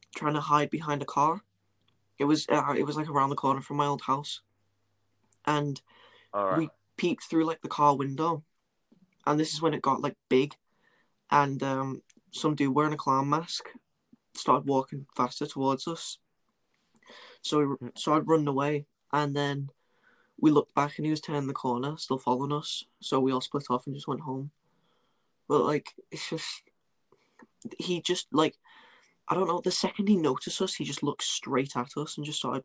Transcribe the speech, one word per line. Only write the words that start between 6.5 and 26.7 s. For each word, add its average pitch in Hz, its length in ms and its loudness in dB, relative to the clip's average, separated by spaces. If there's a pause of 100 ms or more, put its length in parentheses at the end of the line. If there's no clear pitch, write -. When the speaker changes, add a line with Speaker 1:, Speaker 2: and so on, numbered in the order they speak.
Speaker 1:
we 160 120 0 (260)
peeped - 280 0
through, 160 200 2
like, 160 160 -4
the - 80 -8
car 147 280 4
window. 151 480 -2 (800)
And 147 140 4
this 156 120 0
is 151 80 -6
when 160 140 2
it - 80 -4
got, 135 180 2
like, 143 160 -2 (120)
big. 139 260 4 (800)
And, 139 280 4
um, 135 420 -2 (280)
some 156 240 0
dude 139 180 2
wearing 151 200 2
a 151 40 -4
clown 135 320 2
mask 156 400 -2 (640)
started 143 320 2
walking 135 520 0
faster 123 280 -2
towards 135 440 -2
us. - 300 -8 (1200)
So - 160 0
we 147 60 4
r-, 139 160 -2
Speaker 2:
Hmm. 120 160 -10
Speaker 1:
started 156 320 2
running 160 180 4
away. 143 400 0 (260)
And 143 220 0
then 139 360 -2 (680)
we - 140 6
looked - 200 4
back 143 260 -2
and 151 60 -4
he 156 60 0
was 156 100 0
turning 143 280 -2
the 139 40 -4
corner, 131 440 -2
still 135 220 -4
following 131 340 -2
us. - 320 -6 (160)
So - 180 -2
we 131 140 2
all 127 80 0
split - 300 -6
off 123 180 -2
and 139 80 -6
just 143 100 -14
went 143 140 -4
home. 139 320 -8 (960)
But, 143 160 4
like, 147 320 -2 (160)
it's - 180 -10
just, - 320 -8 (1120)